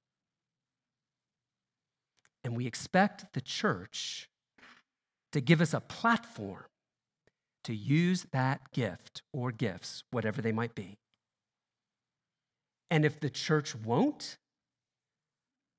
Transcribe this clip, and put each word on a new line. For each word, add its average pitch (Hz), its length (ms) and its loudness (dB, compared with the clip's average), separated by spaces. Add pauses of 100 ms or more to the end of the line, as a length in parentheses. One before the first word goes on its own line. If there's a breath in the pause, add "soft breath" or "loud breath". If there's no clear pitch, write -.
(2500)
And 120 120 -4
we 123 100 -2
expect - 680 0
the 131 80 -4
church - 880 -4 (1040 soft breath)
to 147 80 0
give 151 200 6
us 170 120 2
a - 80 -2
platform - 840 -2 (1000)
to 120 100 -6
use 156 580 2
that 131 280 2 (120)
gift - 500 -4 (100)
or 127 180 -4
gifts, 110 640 -6
whatever 110 280 -2
they 113 120 0
might 113 240 -2
be. 98 220 -12 (1900)
And 156 140 6
if 151 140 2
the 143 120 -4
church - 440 0
won't, 123 640 0 (1400)